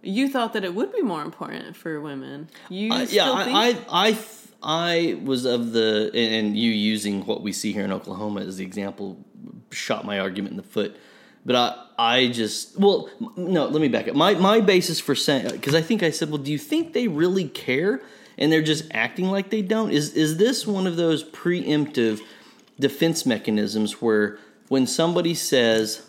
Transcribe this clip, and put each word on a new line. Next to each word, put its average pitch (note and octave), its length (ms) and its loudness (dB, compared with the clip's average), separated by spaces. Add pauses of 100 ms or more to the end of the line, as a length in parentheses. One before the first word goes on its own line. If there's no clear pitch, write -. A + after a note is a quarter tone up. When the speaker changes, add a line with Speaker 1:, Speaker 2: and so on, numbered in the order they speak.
Speaker 1:
you A#3+ 260 -2
thought A#3+ 240 -2
that G#3 120 -4
it F3 100 -6
would A3 180 -2
be B4 80 -2
more F3 220 -2
important - 540 -10
for D#3 240 -8
women. C#3+ 500 -12 (180)
You G3+ 240 -2
Speaker 2:
I, B3 80 0
yeah, B3+ 60 -2
Speaker 1:
still G#3 280 2
Speaker 2:
I, G3+ 100 0
Speaker 1:
think B3 120 0 (320)
Speaker 2:
I, F#3 200 4
I, A3+ 40 4
th-, A3 140 -4 (360)
I E3+ 640 0
was B2+ 220 0
of A#2+ 260 0
the, A2 400 2
and, A2+ 220 0 (140)
and G#2 100 0
you A#2 120 2
using G#2 540 0
what G#2 180 -2
we G2+ 120 -4
see G#2+ 180 -4
here G2 120 -2
in G2 80 -2
Oklahoma G2 500 -6
as F#2 160 -8
the F#2+ 80 -6
example G2 580 -8 (460)
shot - 340 -6
my G2+ 140 -4
argument G2 340 -4
in - 60 -8
the F#2+ 40 -12
foot. - 320 -4 (520)
But B2 100 2
I, A#2+ 280 0 (140)
I A#2+ 300 4
just, A#2 500 -4
well, G3 300 4 (100)
m-, A#2 180 -10
no, F3 300 0
let D3+ 140 0
me D3+ 80 4
back A#2 200 0
up. - 60 -4
My, F3 200 4
my G3 260 4
basis F3+ 400 2
for C#3+ 140 0
saying, C3 480 0
'cause C#3+ 120 0
I E3 60 6
think G3+ 220 0
I E3 80 2
said, D#3 180 -4
"Well, D3+ 140 -4
do C#3 100 -4
you D3 60 -2
think D#4+ 340 -2
they B3 160 0
really F3 400 2
care?" F3 540 -2 (340)
And D3+ 160 2
they're D#3+ 100 4
just D#3 280 0
acting B2 400 -2
like G3 180 -2
they A3 140 -2
don't? A3 280 0
Is, D3 220 0
is D#3 240 0
this A#3 300 2
one G3 200 0
of E3+ 100 -2
those E3 280 2
preemptive C#3+ 960 0 (580)
defense D#3+ 460 0
mechanisms G#2+ 800 0
where G#2+ 360 2 (300)
when C3 180 2
somebody E3+ 460 2
says A2+ 760 2